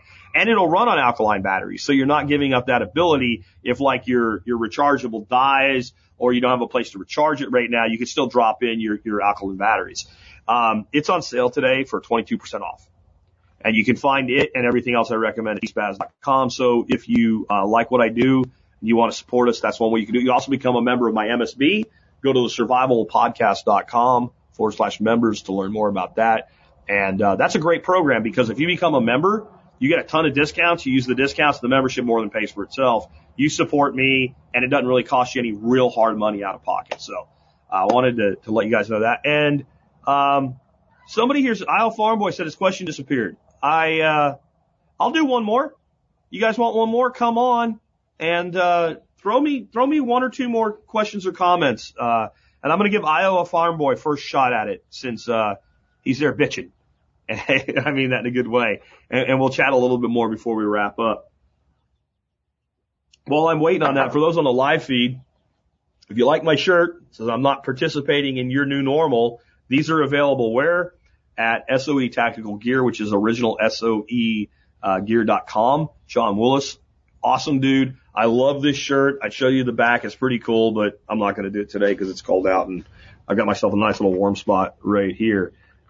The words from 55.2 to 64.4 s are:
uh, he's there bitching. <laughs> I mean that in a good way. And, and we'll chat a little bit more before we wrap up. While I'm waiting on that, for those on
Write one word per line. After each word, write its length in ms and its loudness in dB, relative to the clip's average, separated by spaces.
uh, 280 0
he's 180 -2
there 140 0
bitching. 360 -4
<laughs> 280 -18
I 640 -2
mean 180 -2
that 120 -2
in 40 -8
a 60 -4
good 160 -2
way. 340 -2
And, 200 -2
and 100 2
we'll 120 2
chat 200 0
a 60 2
little 220 2
bit 100 -2
more 180 0
before 280 -4
we 100 -2
wrap 340 -2
up. 320 -4
While 220 2
I'm 120 2
waiting 240 2
on 120 2
that, 160 0
for 80 0
those 180 2
on 60 2